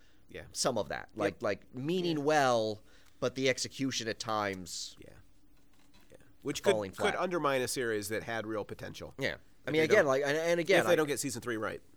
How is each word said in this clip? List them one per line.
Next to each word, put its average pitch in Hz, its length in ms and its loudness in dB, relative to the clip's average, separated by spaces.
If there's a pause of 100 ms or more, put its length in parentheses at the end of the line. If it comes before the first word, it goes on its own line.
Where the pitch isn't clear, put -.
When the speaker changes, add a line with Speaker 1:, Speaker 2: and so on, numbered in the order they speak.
(280)
Speaker 1:
Yeah. 82 140 -14 (100)
Speaker 2:
some 127 260 0
of 90 120 -2
that. 60 240 -8
Speaker 1:
Yep. 107 60 -4
Speaker 2:
Like, 101 220 -2
like, 104 320 -2
meaning 165 440 -2
Speaker 1:
Yeah. 143 60 -2
Speaker 2:
well, 123 580 4 (380)
but 123 160 0
the 131 120 2
execution 123 600 -2
at 104 100 -4
times 101 840 -4
Speaker 1:
Yeah. - 100 -20 (1000)
Yeah. - 60 -20 (260)
Which 143 200 -6
could, 135 100 6
Speaker 2:
falling 104 180 0
Speaker 1:
could 92 80 -16
Speaker 2:
flat. 101 200 0
Speaker 1:
undermine 151 440 0
a 120 60 -2
series 110 420 -2
that 107 140 -4
had 113 220 -4
real 107 180 -4
potential. - 540 -12
Speaker 2:
Yeah. 135 100 -2
I - 20 -4
Speaker 1:
If - 420 -12
Speaker 2:
mean, - 80 -
Speaker 1:
they 160 40 4
Speaker 2:
again, 180 140 4
Speaker 1:
don't, 170 80 6
Speaker 2:
like, 135 200 4
and, 143 100 2
and 170 240 2
again, 175 200 4
Speaker 1:
if - 60 2
they 180 60 6
Speaker 2:
I 165 40 6
Speaker 1:
don't 156 100 4
get 139 120 -2
season 120 220 -4
three 117 160 -4
right. 101 240 -4 (160)